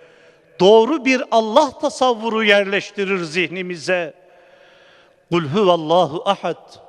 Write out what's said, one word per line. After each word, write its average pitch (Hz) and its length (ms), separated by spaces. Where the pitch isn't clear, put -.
Doğru 226 460
bir 262 260
Allah 233 480
tasavvuru 226 640
yerleştirir 202 760
zihnimize. 170 960
"Kul 170 120
huvallahu 165 840
ahad 185 480